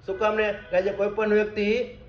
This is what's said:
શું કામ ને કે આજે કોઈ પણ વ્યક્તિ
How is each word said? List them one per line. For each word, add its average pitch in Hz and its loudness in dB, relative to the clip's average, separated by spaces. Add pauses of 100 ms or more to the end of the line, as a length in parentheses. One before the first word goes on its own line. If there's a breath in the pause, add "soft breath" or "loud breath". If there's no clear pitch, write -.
શું 190 -4
કામ 214 2
ને 214 0 (160)
કે 175 2
આજે 190 2
કોઈ 202 0
પણ 214 0
વ્યક્તિ 214 2 (240)